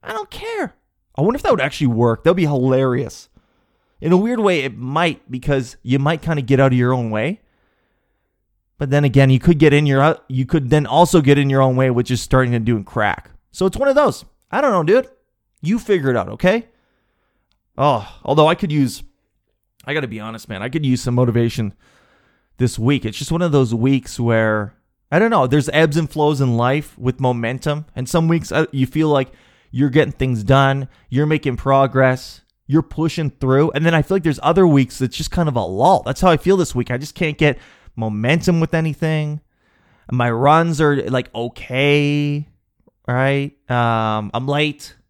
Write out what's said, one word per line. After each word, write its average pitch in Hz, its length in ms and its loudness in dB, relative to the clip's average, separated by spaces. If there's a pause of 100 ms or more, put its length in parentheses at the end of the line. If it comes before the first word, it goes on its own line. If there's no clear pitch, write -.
I - 100 -12
don't 427 180 -10
care." 427 440 -10 (420)
I 135 60 -2
wonder 220 140 2
if - 60 -8
that 359 100 2
would 226 80 2
actually 139 280 -2
work. 113 360 0
That 160 60 6
would 185 60 2
be 175 100 0
hilarious. 131 840 -2 (720)
In 165 120 0
a 180 40 6
weird 226 240 0
way, 185 200 2
it 131 160 -6
might, 147 540 -4
because 127 520 -4
you 127 160 0
might 156 220 0
kinda 156 220 -4
get 127 180 2
out 135 120 6
of 123 60 2
your 123 140 2
own 120 180 -2
way. 120 300 -4 (1400)
But 139 120 -4
then 143 140 2
again, 135 260 4
you 131 80 6
could 170 200 4
get 147 140 6
in 147 140 2
your, 139 320 2 (100)
you 131 180 -4
could 139 220 -2
then 151 160 2
also 160 380 4
get 139 160 6
in 139 100 0
your 135 140 2
own 131 140 2
way, 131 140 2
which 120 200 0
is 123 100 -2
starting 127 320 0
to 120 60 0
do 110 240 0
crack. - 480 -4 (220)
So 190 140 -2
it's 185 100 -2
one 277 120 0
of 269 60 2
those. 277 300 0 (260)
I 226 100 -4
don't 277 120 0
know, 180 100 0
dude. 214 260 2 (540)
You 196 160 -2
figure 170 320 0
it 120 60 0
out, 92 120 -4
okay? 180 380 -2 (1120)
Oh, 131 460 -2
although 151 240 4
I 170 60 2
could 170 180 -4
use, 139 300 -2 (840)
I 139 80 -6
gotta 139 140 -4
be 107 120 -12
honest, 110 280 -14
man, 101 140 -10
I 120 60 -6
could 147 160 -4
use 127 180 0
some 123 120 -2
motivation 117 580 0 (840)
this 123 200 -2
week. 117 260 0
It's 110 140 -8
just 143 140 -6
one 170 100 -2
of 170 100 0
those 131 220 2
weeks 127 460 -2
where, 110 540 0 (360)
I 151 80 0
don't 226 120 2
know, 160 160 2
there's 139 240 0
ebbs 156 260 0
and 160 140 -2
flows 147 300 0
in 123 160 0
life 131 420 -2
with 127 220 -4
momentum. 127 760 -4
And 131 140 -8
some 165 200 0
weeks, 170 240 -2
uh, 151 200 0
you 131 140 0
feel 156 220 -2
like 139 240 0 (380)
you're 131 200 0
getting 143 220 2
things 127 300 -4
done, 135 460 2 (200)
you're 143 180 -2
making 151 300 -2
progress, 131 840 0 (240)
you're 156 160 2
pushing 156 480 -4
through. 135 420 0
And 147 120 -4
then 165 100 2
I 151 80 2
feel 190 140 -2
like 185 60 -2
there's 156 200 -2
other 170 240 4
weeks 139 320 2
that's 127 180 -4
just - 140 -8
kind 165 180 -2
of 127 80 -4
a 107 80 -2
lull. 117 400 2
That's 131 160 -6
how 185 100 4
I 160 80 4
feel 190 180 0
this 175 180 -2
week. 123 160 -4
I 123 60 -4
just 143 180 -12
can't 156 220 -6
get 147 220 2 (360)
momentum 117 640 -2
with 160 140 -2
anything. 156 680 -4 (680)
My 120 200 0
runs 147 500 2
are, 147 160 2 (140)
like, 127 240 -4
okay, 143 1120 -2 (580)
right? 139 640 -4
Um, 110 640 -2
I'm 120 140 -6
late. 147 500 -4 (140)